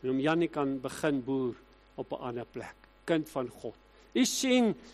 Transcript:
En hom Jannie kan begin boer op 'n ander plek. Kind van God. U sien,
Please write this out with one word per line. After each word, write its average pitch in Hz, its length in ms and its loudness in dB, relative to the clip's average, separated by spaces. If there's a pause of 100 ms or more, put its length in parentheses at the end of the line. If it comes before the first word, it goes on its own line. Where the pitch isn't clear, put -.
En 127 100 0
hom 135 80 2
Jannie 165 280 2
kan 135 320 -2
begin 135 440 -2
boer 127 300 -2 (420)
op - 160 -8
'n 139 100 -8
ander 120 240 -6
plek. - 300 -14 (280)
Kind 160 240 0
van 127 200 -4
God. - 260 -10 (400)
U 254 100 6
sien, 247 500 4 (200)